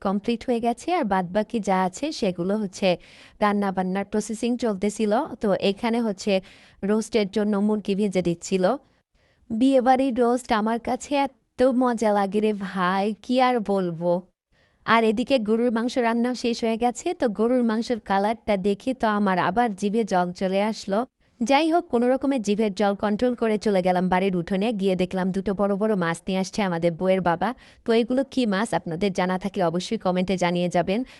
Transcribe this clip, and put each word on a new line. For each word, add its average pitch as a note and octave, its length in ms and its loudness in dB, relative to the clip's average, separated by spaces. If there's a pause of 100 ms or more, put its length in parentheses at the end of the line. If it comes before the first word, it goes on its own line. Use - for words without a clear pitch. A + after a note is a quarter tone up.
কমপ্লিট G#3 440 -2
হয়ে A#3+ 140 -2
গেছে, A#3+ 340 -2
আর F4 100 0
বাদবাকি G3 560 -2
যা F#3 240 0
আছে A#3 280 -4
সেগুলো F#3+ 460 -2
হচ্ছে F#3 400 0 (440)
রান্না G3+ 300 2
বান্নার F#3 340 -2
প্রসেসিং A3 520 -4
চলতেছিল। G#3 560 -2 (280)
তো G3+ 120 2
এখানে A3+ 480 0
হচ্ছে G3 400 -2 (420)
রোস্টের G#3 460 0
জন্য G#3 280 0
মুরগি G#3 380 0
ভেজে F#3+ 260 0
দিচ্ছিল। F3+ 540 0 (720)
বিয়েবাড়ির C4 720 2
রোস্ট A#3+ 320 0
আমার A3+ 280 0
কাছে - 360 -4
এত C#4 160 0 (320)
মজা A#3+ 500 2
লাগে G3+ 260 0
রে G#3+ 140 0
ভাই, G3 680 -2
কি B3+ 200 0
আর B3 180 2
বলবো। F3 640 0 (640)
আর A3+ 180 4
এদিকে A#3 360 0
গরুর A3+ 320 0
মাংস A3+ 260 -2
রান্না A#3 380 0
শেষ A#3 280 -4
হয়ে A3+ 140 0
গেছে, A#3+ 360 -2
তো C4+ 160 -2
গরুর A#3 340 2
মাংসের A3+ 360 -2
কালারটা G#3 580 0
দেখে G3+ 360 -2
তো A#3+ 140 -2
আমার G3+ 320 2
আবার G3 360 0
জিভে G#3 280 -2
জল F3+ 280 0
চলে F#3+ 300 -2
আসলো। G#3+ 440 -2 (380)
যাই C#4+ 280 4
হোক, F4 160 2
কোনো A#3+ 220 2
রকমে C4+ 300 0
জিভের G#3 340 0
জল G3+ 220 0
কন্ট্রোল G#3+ 400 0
করে A3 220 0
চলে G3+ 240 2
গেলাম F3+ 280 2
বাড়ির F#3 260 2
উঠোনে। G3 380 -2
গিয়ে F#3+ 220 0
দেখলাম F#3 360 -2
দুটো F#3+ 220 -2
বড় G3+ 220 0
বড় G#3+ 200 0
মাছ E3 320 -2
নিয়ে F#3+ 120 -2
আসছে F#3+ 220 -4
আমাদের E3+ 300 0
বউয়ের F#3 300 2
বাবা। F3 320 0 (320)
তো A#3 80 2
এগুলো A#3+ 380 2
কি B3+ 140 2
মাছ, G#3+ 280 0
আপনাদের F3 400 -2
জানা F#3 260 0
থাকলে G3 240 -2
অবশ্যই F3 340 -2
কমেন্টে F#3 400 0
জানিয়ে F3 320 0
যাবেন। F#3 340 0 (160)